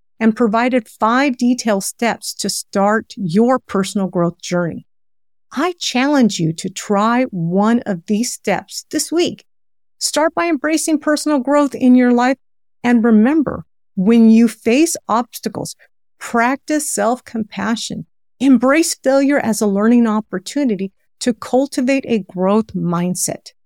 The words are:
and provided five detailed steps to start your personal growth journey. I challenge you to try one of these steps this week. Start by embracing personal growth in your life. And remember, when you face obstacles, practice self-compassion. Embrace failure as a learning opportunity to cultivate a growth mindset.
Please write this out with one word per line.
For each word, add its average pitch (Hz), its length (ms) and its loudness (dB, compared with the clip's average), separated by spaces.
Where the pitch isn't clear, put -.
and 226 160 2
provided 240 520 0
five 247 480 0
detailed 240 460 0
steps - 520 -6
to - 140 -6
start - 680 -2
your 226 420 2
personal 196 480 -4
growth 170 340 -2
journey. 175 460 -6
I 349 300 -4
challenge 262 580 0
you 160 140 -2
to 185 180 -8
try 220 540 0
one 202 560 0
of 175 260 -8
these 220 260 -2
steps - 580 -6
this - 200 -6
week. - 340 -2
Start 320 360 -2
by 339 120 -2
embracing 302 540 -2
personal 302 400 -2
growth 285 340 0
in 254 220 4
your 247 160 4
life. 247 240 2
And 240 200 2
remember, 240 600 2
when 226 340 6
you 226 160 6
face 269 500 0
obstacles, - 640 -6
practice 269 680 -4
self-compassion. 220 1160 -6
Embrace 269 560 2
failure 277 460 2
as 214 200 -2
a 220 60 2
learning 220 400 4
opportunity 208 840 -4
to 247 140 0
cultivate 269 720 -2
a 220 140 0
growth 190 480 -2
mindset. 175 800 -4